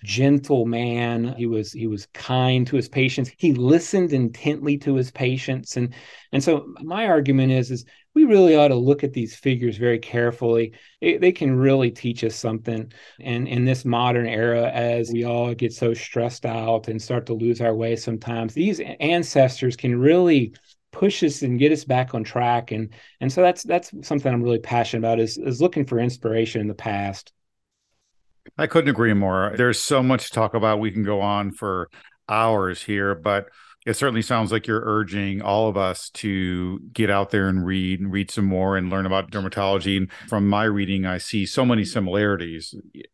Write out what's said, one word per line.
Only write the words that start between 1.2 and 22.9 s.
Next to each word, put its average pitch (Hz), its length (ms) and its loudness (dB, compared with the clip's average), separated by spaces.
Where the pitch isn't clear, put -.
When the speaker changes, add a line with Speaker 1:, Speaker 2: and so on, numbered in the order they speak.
Speaker 1:
He 120 100 -4
was, 110 240 -4
he 113 160 -8
was 107 280 -6
kind 127 520 0
to 139 100 -2
his 127 120 -2
patients. 131 480 0
He 160 160 2
listened 156 640 2
intently 143 640 0
to 143 160 -2
his 127 160 0
patients. 131 680 -4
And, 123 160 -2
and 135 100 2
so 156 380 0
my 185 280 -4
argument 135 440 4
is, 127 180 0
is 123 140 -8
we 311 100 8
really 190 320 8
ought 147 120 8
to 135 60 2
look 135 300 2
at 139 80 -2
these 113 240 -6
figures 120 400 -2
very 117 220 2
carefully. 117 720 0
It, 175 180 2
they 180 120 6
can 143 220 0
really 131 360 4
teach 117 340 -6
us 113 120 -4
something. 113 540 -6
And 123 260 -4
in 123 200 0
this 131 180 0
modern 120 440 0
era, 117 420 0
as 120 420 -2
we 117 120 -2
all 120 280 -2
get 113 220 -4
so 117 180 0
stressed 117 540 -6
out 113 420 -2
and 110 140 -6
start 120 240 -4
to 117 80 -4
lose 113 260 0
our 117 140 0
way 113 220 -2
sometimes, 113 580 -6
these 170 260 0
ancestors 135 800 2
can 123 240 0
really 151 540 4
push - 320 0
us 147 200 0
and 123 160 0
get 147 140 6
us 147 120 -2
back 127 300 0
on 113 100 -2
track. 120 460 -2
And, 110 240 -6